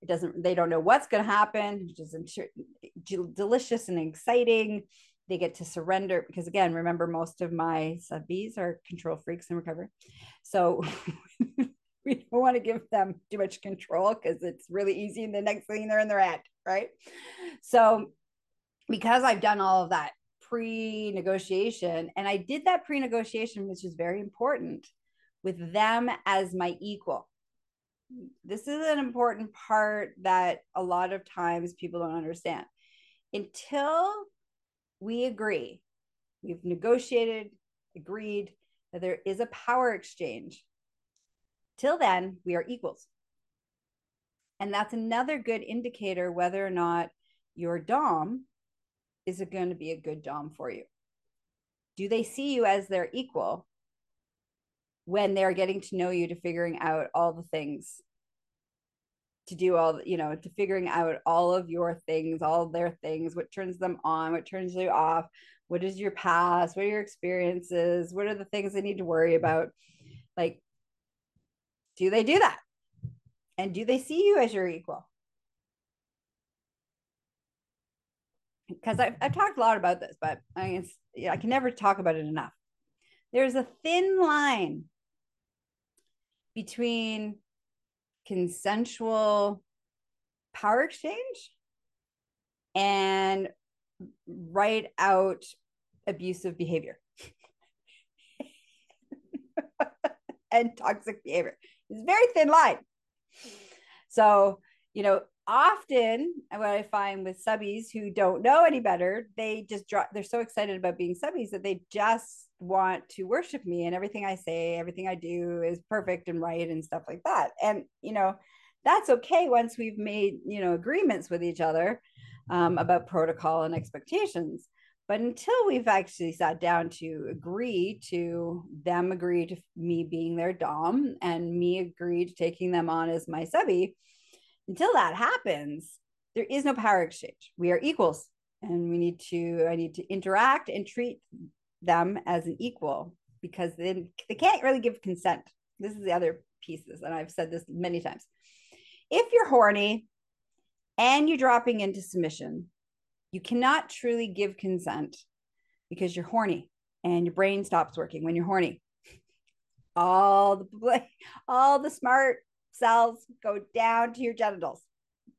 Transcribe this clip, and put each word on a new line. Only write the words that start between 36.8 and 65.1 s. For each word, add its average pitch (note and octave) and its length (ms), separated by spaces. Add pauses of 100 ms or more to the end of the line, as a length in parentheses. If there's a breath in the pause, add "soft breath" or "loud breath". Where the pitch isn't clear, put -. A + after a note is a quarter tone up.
agreed G3+ 560 (400)
that F3 100
there F3+ 240
is G3 140
a A#3 80
power B3 460
exchange, - 720 (1120)
till D#4 220
then, F#3 440
we F3 120
are E3+ 120
equals. A#3+ 380 (1500)
And G3+ 140
that's G#3 200
another A#3 440
good A3+ 240
indicator G#3 720
whether F3+ 340
or F#3+ 60
not E3+ 400 (440)
your E3+ 220
dom A3 680 (800)
is F#3 160 (100)
gonna F3+ 240
be D#3+ 160
a D#3+ 80
good D#3 240
dom D3 320
for B2+ 140
you. G2+ 140 (1120)
Do G3 100
they A3+ 160
see C4+ 320
you A#3 100
as G3 220
their F3+ 260
equal E3 540 (1400)
when G3+ 280
they're F#3+ 200
getting F#3+ 280
to F#3+ 160
know F3+ 120
you, F3 180
to F3 120
figuring E3+ 400
out D#3 340
all E3+ 200
the E3+ 100
things, D3 580 (1500)
to F#3 80
do F3+ 200
all, E3 300
you F3+ 120
know, D3+ 180
to - 160
figuring F#3+ 360
out E3 380
all F3 280
of F3+ 160
your E3+ 260 (100)
things, D#3+ 360
all E3 280
their E3+ 220 (100)
things, D#3+ 340
what E3+ 160
turns F#3 260
them F3+ 260
on, D#3+ 280
what E3 140
turns F#3 280
you F#3 160
off, D#3+ 360 (420 soft breath)